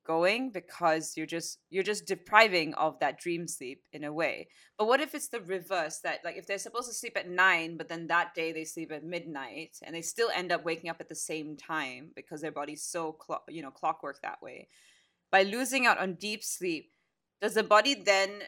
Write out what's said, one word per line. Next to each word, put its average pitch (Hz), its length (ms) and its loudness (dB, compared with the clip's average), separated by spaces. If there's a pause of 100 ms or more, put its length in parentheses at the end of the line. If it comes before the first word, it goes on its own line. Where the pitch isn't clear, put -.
going, 196 460 2
because 165 680 0
you're 160 80 -4
just, 165 340 -8 (100)
you're 190 140 -2
just 190 240 -4
depriving 185 680 6
of 156 240 0
that 143 200 0
dream 170 280 -4
sleep 135 460 -10
in 151 100 -10
a 147 100 -6
way. 151 360 -2 (280)
But 214 100 4
what 262 140 6
if 311 140 -6
it's 294 140 -8
the 240 120 -6
reverse, 170 600 -4
that, 160 240 -2
like, 170 120 -6
if 175 100 -14
they're 196 120 -2
supposed 240 300 -6
to 233 60 -8
sleep - 220 -6
at 180 120 -6
nine, 175 480 4
but 160 120 -8
then 165 180 -8
that 165 280 2
day 165 160 -2
they 160 140 -6
sleep 160 260 -10
at 151 140 -8
midnight 156 800 -10
and 160 120 -12
they 165 80 -8
still 233 320 -2
end 180 160 -2
up 165 140 0
waking 165 260 -4
up 170 100 -8
at - 80 -16
the 156 60 -10
same 151 420 -6
time 139 580 -6
because 147 260 -12
their 156 100 -4
body's 147 320 -8
so 160 300 -4
clo-, - 260 -8 (100)
you 160 140 -10
know, 135 80 -12
clockwork 160 520 -4
that - 180 -8
way? - 280 -16 (640)
By 190 120 8
losing 247 440 2
out 214 120 6
on 185 160 -2
deep 214 280 -6
sleep, - 500 -4 (480)
does 208 140 0
the 226 80 4
body 214 320 6
then, 196 520 2